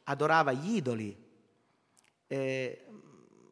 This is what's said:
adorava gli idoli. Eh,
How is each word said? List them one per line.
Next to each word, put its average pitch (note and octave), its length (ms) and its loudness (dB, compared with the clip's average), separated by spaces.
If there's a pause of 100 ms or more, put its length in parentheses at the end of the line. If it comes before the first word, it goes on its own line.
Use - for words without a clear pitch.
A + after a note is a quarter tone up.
adorava D3 480 4
gli E3+ 240 -2
idoli. A2+ 480 -4 (1000)
Eh, C3 540 -4 (720)